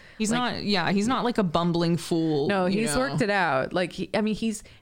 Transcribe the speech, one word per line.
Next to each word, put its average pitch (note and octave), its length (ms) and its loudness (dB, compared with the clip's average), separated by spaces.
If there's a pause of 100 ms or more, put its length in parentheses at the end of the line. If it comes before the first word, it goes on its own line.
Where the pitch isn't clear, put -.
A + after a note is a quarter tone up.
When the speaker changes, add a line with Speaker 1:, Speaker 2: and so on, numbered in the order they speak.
(180)
Speaker 1:
He's G#3+ 140 -2
Speaker 2:
Like, A#3+ 80 0
Speaker 1:
not, A#3 240 -4
yeah, F#3 300 0
he's G3+ 160 2
not, A3+ 160 0
like, A#3+ 120 0
a A3 60 2
bumbling E3+ 540 2
fool, D#3+ 500 0
Speaker 2:
No, F#3+ 200 2
Speaker 1:
you F#3+ 140 0
Speaker 2:
he's A3+ 140 0
Speaker 1:
know? B3+ 60 0
Speaker 2:
worked C4+ 200 0
it G#3+ 80 0
out. E3 440 0
Like, F3 180 -2
he, - 220 -8
I G#3 80 2
mean, G#3+ 120 0
he's, A3 300 -4 (180)